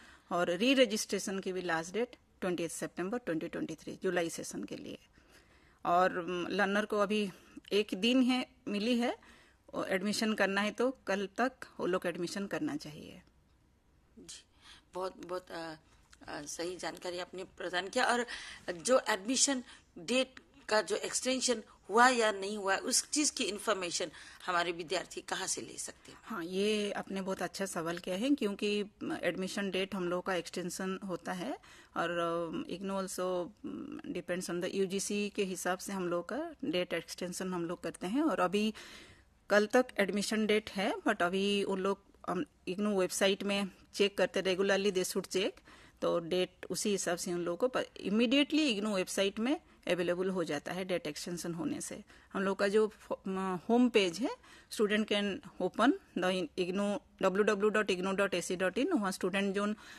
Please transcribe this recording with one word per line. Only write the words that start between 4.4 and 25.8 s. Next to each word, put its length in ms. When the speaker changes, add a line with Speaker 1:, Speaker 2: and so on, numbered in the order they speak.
Speaker 1:
के 120
लिए। 220
और, 340
अम, 320
लर्नर 340
को 140
अभी 320
एक 220
दिन 280
है, 240
मिली 300
है, 400
और 140
एडमिशन 460
करना 260
है 100
तो 360
कल 300
तक 160
वो 60
लोग 200
एडमिशन 400
करना 300
चाहिए। 460
Speaker 2:
जी, 260
बहुत, 320
बहुत, 240
अ, 240
अ, 140
सही 340
जानकारी 420
आपने 260
प्रदान 440
किया। 160
और 220
जो 360
एडमिशन 560
डेट 420
का 140
जो 140
एक्सटेंशन 680
हुआ 200
या 240
नहीं 260
हुआ, 180
उस 340
चीज 200
की 140
इन्फॉर्मेशन 640
हमारे 260
विद्यार्थी 480
कहाँ 260
से 140
ले 180
सकते 340